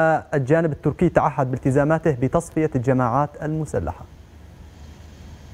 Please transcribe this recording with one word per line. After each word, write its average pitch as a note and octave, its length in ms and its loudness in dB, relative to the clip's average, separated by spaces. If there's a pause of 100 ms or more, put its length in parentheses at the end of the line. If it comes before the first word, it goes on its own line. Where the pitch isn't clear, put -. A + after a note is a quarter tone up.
(340)
الجانب D3+ 380 2
التركي D#3 360 0
تعهد C#3 420 2
بالتزاماته C#3+ 600 2
بتصفية D#3 640 0
الجماعات B2+ 560 0 (120)
المسلحة. D3+ 600 -6 (1500)